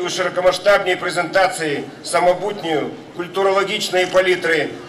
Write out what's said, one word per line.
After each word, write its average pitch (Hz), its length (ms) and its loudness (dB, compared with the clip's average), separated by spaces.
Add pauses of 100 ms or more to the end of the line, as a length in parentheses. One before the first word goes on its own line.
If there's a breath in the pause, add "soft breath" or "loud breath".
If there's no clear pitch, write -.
у - 20 -4
широкомасштабній 180 880 2
презентації 175 880 0 (200)
самобутньої 175 760 0 (360)
культурологічної 190 880 0
палітри 165 640 2 (200)